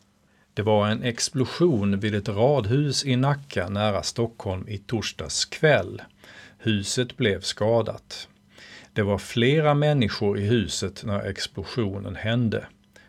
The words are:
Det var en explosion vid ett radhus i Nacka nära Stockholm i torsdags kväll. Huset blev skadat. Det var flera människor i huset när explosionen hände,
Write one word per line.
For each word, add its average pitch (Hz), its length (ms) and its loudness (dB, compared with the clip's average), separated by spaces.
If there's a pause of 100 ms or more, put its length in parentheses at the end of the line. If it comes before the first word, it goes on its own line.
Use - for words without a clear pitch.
(540)
Det 107 80 -2
var 104 260 6
en 117 160 0
explosion 120 960 0
vid 107 160 0
ett 101 140 -4
radhus 131 760 2
i 131 100 0
Nacka 127 540 -2
nära 101 340 0
Stockholm 104 640 -4
i 107 100 -8
torsdags - 680 -6
kväll. 107 560 2 (560)
Huset 110 600 -2
blev 98 240 2
skadat. - 840 -2 (680)
Det 110 80 2
var 101 160 2
flera 147 560 2
människor 123 680 2
i - 20 -2
huset 101 640 0
när 101 140 -2
explosionen 101 960 -6
hände, 113 500 0 (440)